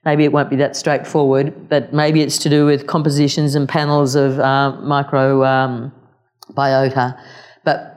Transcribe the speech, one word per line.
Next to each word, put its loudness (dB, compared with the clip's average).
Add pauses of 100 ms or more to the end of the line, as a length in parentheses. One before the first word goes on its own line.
maybe 2
it 2
won't 0
be -2
that -2
straightforward, -2
but -2
maybe 2
it's -2
to -2
do 4
with 0
compositions 0
and 0
panels 0
of, 2
uh, 0
micro, 0
um, 0 (640)
biota. 0 (460)
But -4